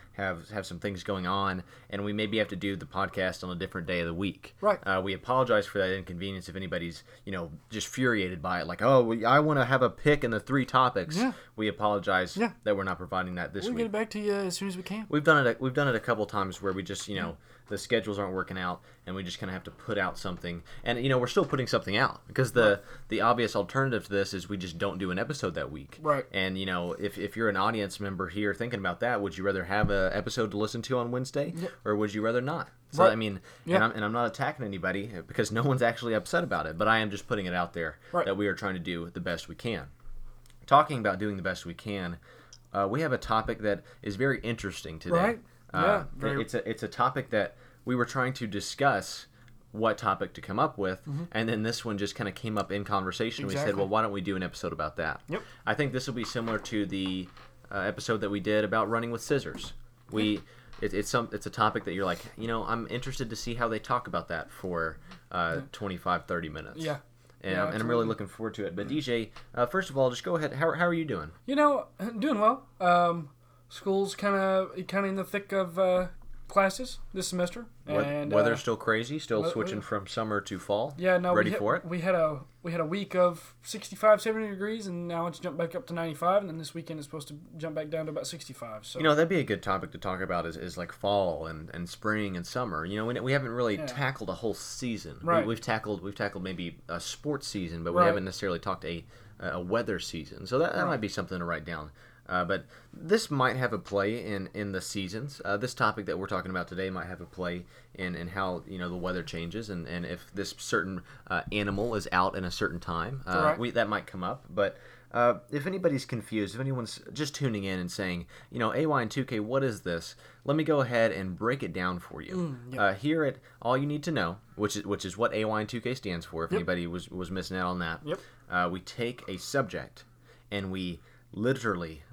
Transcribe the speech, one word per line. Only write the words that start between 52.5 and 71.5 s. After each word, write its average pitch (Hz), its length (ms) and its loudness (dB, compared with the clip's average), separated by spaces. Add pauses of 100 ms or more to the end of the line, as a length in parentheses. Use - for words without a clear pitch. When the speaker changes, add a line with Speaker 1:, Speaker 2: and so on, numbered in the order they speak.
Speaker 1:
up 95 160 -2
in 101 120 -2
conversation. 101 600 -2
We 98 60 -2
said, - 80 0
Speaker 2:
Exactly. 101 200 0
Speaker 1:
"Well, 95 80 2
why 107 120 4
don't 110 120 2
we 98 100 -2
do 98 140 0
an 92 60 -2
episode 87 300 -4
about 78 240 -4
that?" 80 320 -2
Speaker 2:
Yep. 190 140 -4 (240)
Speaker 1:
I 110 80 2
think 139 180 2
this 127 140 -2
will 131 80 -4
be 117 100 -4
similar 113 340 -2
to 104 280 0
the, 92 420 -2 (420)
uh, 101 100 -4
episode 107 420 0
that 101 80 0
we 104 100 0
did 107 240 4
about 104 240 2
running 117 220 0
with 117 120 -4
scissors. - 520 -2 (360)
We, 107 260 2
Speaker 2:
Yeah. - 40 -6 (400)
Speaker 1:
it, 104 140 -2
it's 107 160 0
some, 117 220 0
it's 104 120 -8
a 98 60 -6
topic 110 340 2
that 92 80 -4
you're 95 140 0
like, 90 140 0 (180)
"You 110 80 -6
know, 113 180 -2
I'm 117 240 -4
interested 127 400 -4
to 110 80 -6
see 120 180 -6
how 120 140 2
they 110 100 0
talk 123 280 -2
about 87 220 -4
that 82 220 -4
for, 82 460 -4 (340)
uh, 82 260 0
Speaker 2:
Yeah. 85 60 -4 (100)
Speaker 1:
twenty-five, 90 520 -2
thirty 85 240 -2
minutes." 78 320 -10
Speaker 2:
Yeah. 151 180 -4 (440)
Speaker 1:
And 95 100 -2
Speaker 2:
Yeah, 92 140 2
Speaker 1:
I'm, - 80 -2
and 110 80 -2
I'm 113 60 0
really 120 120 4
Speaker 2:
absolutely. 110 80 2
Speaker 1:
looking 107 180 -4
forward 110 280 -8
to 104 100 -4
it. 87 100 -4
But 101 140 -4
D 143 140 -2
J, 117 300 -2 (220)
uh, 123 120 4
first 185 240 0
of 135 80 0
all, 131 100 6
just 123 160 -2
go 175 120 2
ahead. 151 180 0
How, 156 180 4
how 165 140 4
are 175 80 4
you 165 100 2
doing? 85 260 -2 (140)
Speaker 2:
You 277 120 0